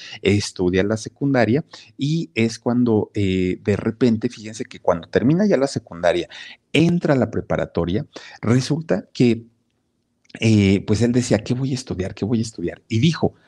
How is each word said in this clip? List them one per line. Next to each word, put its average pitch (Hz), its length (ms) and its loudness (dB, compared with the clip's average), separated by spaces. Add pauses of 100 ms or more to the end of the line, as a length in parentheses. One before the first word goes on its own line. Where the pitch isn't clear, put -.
(220)
estudia 92 600 0
en 101 80 -2
la 110 80 -2
secundaria, 127 640 0 (340)
y 160 380 -2
es 113 240 0
cuando, 120 560 2
eh, 92 480 0
de 104 140 2
repente, 113 520 0
fíjense 110 360 -12
que - 140 -18
cuando 85 280 -2
termina 160 400 2
ya 175 100 2
la 131 100 0
secundaria, 85 640 -2 (440)
entra 170 400 2
a 131 40 2
la 113 140 0
preparatoria, 85 720 -4 (360)
resulta 147 720 -2
que, 113 320 2 (920)
eh, 101 460 4
pues, 107 160 0
él 120 100 2
decía, 120 320 2
"¿Qué - 100 -6
voy 131 180 -4
a 135 40 -2
estudiar? 92 380 -8
¿Qué - 120 -6
voy 113 140 0
a - 20 -2
estudiar?". 87 480 -8
Y 110 100 0
dijo, 156 360 2 (120)